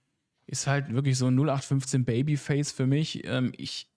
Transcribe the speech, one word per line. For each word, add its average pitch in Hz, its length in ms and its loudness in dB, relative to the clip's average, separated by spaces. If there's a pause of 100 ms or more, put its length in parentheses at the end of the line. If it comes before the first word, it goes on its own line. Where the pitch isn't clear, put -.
(460)
ist - 220 -6
halt 139 260 0
wirklich 131 240 2
so 127 100 2
ein 127 60 4
null 139 160 4
acht 139 140 0
fünfzehn 135 420 0
Babyface 143 680 0
für 135 140 -2
mich. 143 400 0
Ähm, 127 320 -2
ich - 400 -10